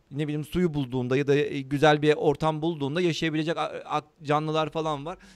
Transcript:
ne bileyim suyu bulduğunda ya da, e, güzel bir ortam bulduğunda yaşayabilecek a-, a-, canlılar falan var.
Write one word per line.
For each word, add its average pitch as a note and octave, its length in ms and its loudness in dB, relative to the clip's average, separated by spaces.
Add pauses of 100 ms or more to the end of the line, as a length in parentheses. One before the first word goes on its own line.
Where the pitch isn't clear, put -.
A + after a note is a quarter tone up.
(100)
ne C#3+ 180 -4
bileyim D3+ 160 -4
suyu E3+ 300 0
bulduğunda B2+ 420 0
ya C#3+ 100 2
da, C#3 80 4
e, C#3+ 260 0
güzel C#3+ 420 4
bir D3+ 120 6
ortam D#3 480 0
bulduğunda D#3 380 -2
yaşayabilecek D#3+ 560 0
a-, D3+ 160 -4 (140)
a-, D#3 160 -2 (200)
canlılar D3+ 480 0
falan D3+ 360 -4
var. F3+ 120 -12 (180)